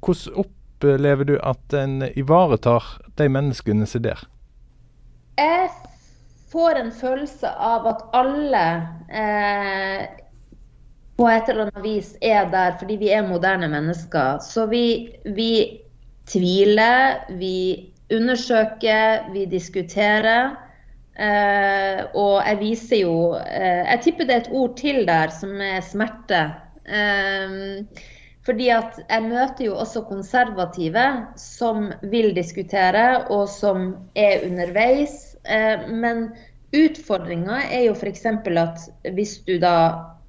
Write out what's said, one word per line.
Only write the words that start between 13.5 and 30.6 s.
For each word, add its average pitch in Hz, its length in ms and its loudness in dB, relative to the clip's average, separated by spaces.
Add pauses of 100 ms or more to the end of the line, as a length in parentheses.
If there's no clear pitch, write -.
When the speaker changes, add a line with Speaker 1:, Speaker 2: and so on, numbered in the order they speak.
Speaker 2:
mennesker. 151 720 -2
Så 226 280 -2
vi, 233 440 0 (120)
vi 220 560 0 (460)
tviler, 208 1000 4 (120)
vi 185 540 -4 (180)
undersøker, 220 1200 0
vi 196 140 -4
diskuterer. 208 1120 0 (640)
Eh, 202 840 0 (100)
og 202 320 4
jeg 208 140 0
viser 226 420 0
jo, 170 320 2
eh, 180 560 0
jeg 247 120 2
tipper 330 240 0
det 254 80 2
er 233 60 4
et - 120 -10
ord 254 240 0
til 277 300 0
der 160 220 2
som 196 320 -8
er 190 200 -4
smerte. 180 760 -2 (320)
Ehm, 196 1000 -4 (580)
fordi 247 240 0
at 226 300 0 (100)
jeg 226 120 0
møter 247 420 -2
jo 202 100 -2
også 220 340 -6
konservative 202 1160 -2 (100)